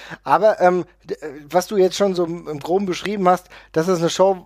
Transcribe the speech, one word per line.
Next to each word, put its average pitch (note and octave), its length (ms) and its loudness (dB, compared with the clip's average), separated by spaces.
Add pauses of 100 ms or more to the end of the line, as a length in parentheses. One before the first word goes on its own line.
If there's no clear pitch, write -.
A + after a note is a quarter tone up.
(240)
aber, F3 360 2
ähm, F3+ 240 2 (200)
d-, - 100 -8
äh, - 140 -12 (200)
was F3+ 200 0
du G#3+ 80 -4
jetzt F#3 200 4
schon G3 200 0
so F3 80 0
im, E3 240 -8
im D3+ 100 -8
Groben F#3+ 280 -2
beschrieben F3+ 420 -2
hast, F3+ 180 2 (240)
dass D#3+ 160 -2
es F3+ 140 0
eine E3 100 0
Show F#3 360 2